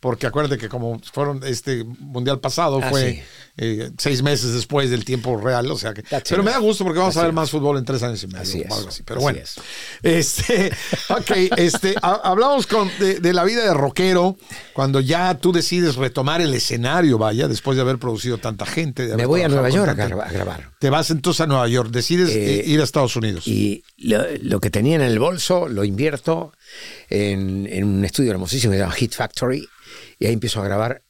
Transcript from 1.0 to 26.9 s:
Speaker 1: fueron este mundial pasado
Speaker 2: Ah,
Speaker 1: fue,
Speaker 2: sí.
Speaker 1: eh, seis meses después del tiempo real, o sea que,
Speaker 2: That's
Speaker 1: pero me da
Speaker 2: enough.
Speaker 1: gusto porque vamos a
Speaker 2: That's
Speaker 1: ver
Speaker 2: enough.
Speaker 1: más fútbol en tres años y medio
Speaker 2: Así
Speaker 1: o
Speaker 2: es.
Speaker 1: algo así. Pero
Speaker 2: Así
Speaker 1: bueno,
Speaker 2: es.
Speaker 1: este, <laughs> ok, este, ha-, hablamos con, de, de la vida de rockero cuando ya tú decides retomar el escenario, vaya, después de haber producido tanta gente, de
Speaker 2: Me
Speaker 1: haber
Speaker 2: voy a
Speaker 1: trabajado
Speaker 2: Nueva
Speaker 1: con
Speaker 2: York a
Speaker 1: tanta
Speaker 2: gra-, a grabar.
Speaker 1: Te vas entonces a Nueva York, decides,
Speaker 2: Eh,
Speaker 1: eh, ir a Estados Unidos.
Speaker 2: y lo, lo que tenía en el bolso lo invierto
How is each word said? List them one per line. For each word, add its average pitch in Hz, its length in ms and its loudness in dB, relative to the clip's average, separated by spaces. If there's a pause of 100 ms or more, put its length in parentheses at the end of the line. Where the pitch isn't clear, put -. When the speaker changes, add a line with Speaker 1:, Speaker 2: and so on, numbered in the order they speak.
Speaker 1:
fueron 139 320 -4
este 123 400 -4
mundial 131 540 -4
pasado 139 440 0
Speaker 2:
Ah, 131 80 -2
Speaker 1:
fue, 131 220 2
Speaker 2:
sí. 73 100 -8 (340)
Speaker 1:
eh, 113 400 -4
seis 135 260 0
meses 127 300 0
después 131 380 0
del 120 120 -2
tiempo 123 360 -2
real, 120 320 0
o 151 80 -4
sea 110 160 -6
que, 110 80 -14
Speaker 2:
That's - 260 -6
Speaker 1:
pero 185 140 2
me 208 80 2
da 254 80 0
Speaker 2:
enough. 214 100 4
Speaker 1:
gusto 208 160 0
porque 165 140 0
vamos 180 180 2
a 165 40 2
Speaker 2:
That's 170 40 4
Speaker 1:
ver 165 60 2
Speaker 2:
enough. 160 120 0
Speaker 1:
más 143 80 -2
fútbol 143 280 0
en 123 80 -4
tres 131 160 -2
años 113 200 -4
y 95 40 -10
medio 92 160 -12
Speaker 2:
Así 92 180 -4
Speaker 1:
o - 60 -4
Speaker 2:
es. - 60 -8
Speaker 1:
algo 98 180 -6
así. - 120 -12
Pero - 180 -8
Speaker 2:
Así - 40 2
Speaker 1:
bueno, 123 140 0
Speaker 2:
es. - 160 -14 (480)
Speaker 1:
este, 170 680 2 (200)
<laughs> - 160 -8
ok, 202 220 -2 (280)
este, 180 440 2
ha-, 190 200 2
hablamos 233 440 2
con, 202 320 0
de, 190 220 2
de 175 120 2
la 175 120 2
vida 226 200 2
de 196 80 4
rockero 180 640 2 (380)
cuando 135 260 2
ya 170 380 0
tú 180 140 2
decides 170 440 2
retomar 135 460 0
el 151 100 2
escenario, 123 640 2
vaya, 110 320 2
después 131 280 0
de 131 60 2
haber 127 160 0
producido 120 380 -4
tanta 107 300 -6
gente, 147 380 -4
de 117 40 -4
Speaker 2:
Me 110 60 -2
Speaker 1:
haber 117 120 2
Speaker 2:
voy 160 140 4
a 170 80 4
Speaker 1:
trabajado 135 280 4
Speaker 2:
Nueva 196 100 4
Speaker 1:
con 139 100 2
Speaker 2:
York - 20 -4
a 104 100 2
Speaker 1:
tanta 90 140 -2
Speaker 2:
gra-, - 60 -6
a 85 40 -8
grabar. 92 380 -4 (100)
Speaker 1:
Te 139 100 4
vas 151 200 2
entonces 160 300 2
a 196 60 2
Nueva 135 220 4
York, 117 220 2
decides, 165 380 2
Speaker 2:
Eh, 104 320 2
Speaker 1:
eh, - 60 -2
ir 151 160 4
a - 20 4
Estados 131 320 2
Unidos. 107 300 -2
Speaker 2:
y 104 360 0 (140)
lo, 110 220 0 (240)
lo - 180 0
que - 80 0
tenía 120 280 2
en 156 60 2
el 117 160 2
bolso 175 480 0
lo 107 160 -2
invierto 147 680 -2 (560)